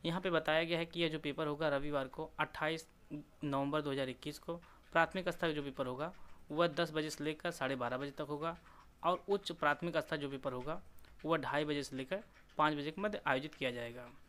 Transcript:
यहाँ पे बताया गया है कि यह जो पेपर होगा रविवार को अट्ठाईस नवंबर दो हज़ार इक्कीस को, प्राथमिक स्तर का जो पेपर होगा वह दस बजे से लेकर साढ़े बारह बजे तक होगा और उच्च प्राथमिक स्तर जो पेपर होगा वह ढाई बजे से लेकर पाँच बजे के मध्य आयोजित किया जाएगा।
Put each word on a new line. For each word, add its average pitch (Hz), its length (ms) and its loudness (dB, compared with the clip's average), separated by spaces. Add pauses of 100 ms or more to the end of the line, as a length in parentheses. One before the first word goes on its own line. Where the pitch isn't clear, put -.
यहाँ 170 160 0
पे 185 80 2
बताया 160 340 4
गया 170 140 0
है 165 80 0
कि 170 160 -8
यह 165 80 4
जो 156 100 -2
पेपर 151 280 -2
होगा 147 220 0
रविवार 139 380 2
को 160 220 -8 (100)
अट्ठाईस 156 460 0 (260)
नवंबर 143 680 -2
दो 143 100 -2
हज़ार 135 180 0
इक्कीस 143 300 -8
को, 170 160 -6 (380)
प्राथमिक 170 360 4
स्तर 170 180 0
का 156 60 4
जो 147 100 -2
पेपर 139 240 -2
होगा 139 240 -4 (400)
वह 165 180 4
दस 160 240 0
बजे 156 160 0
से 147 140 -6
लेकर 156 280 -2
साढ़े 135 240 0
बारह 127 220 0
बजे 143 140 -4
तक 143 180 -6
होगा 156 260 -4 (480)
और 180 260 2
उच्च 196 240 2
प्राथमिक 165 440 2
स्तर 151 200 0
जो 143 120 -2
पेपर 135 240 -4
होगा 135 260 -4 (460)
वह 160 120 4
ढाई 147 280 0
बजे 147 180 0
से 135 120 -8
लेकर 135 280 -4 (340)
पाँच 151 160 6
बजे 147 180 -2
के 190 100 -6
मध्य 208 260 -2
आयोजित 139 280 2
किया 131 160 0
जाएगा। 120 360 -8 (220)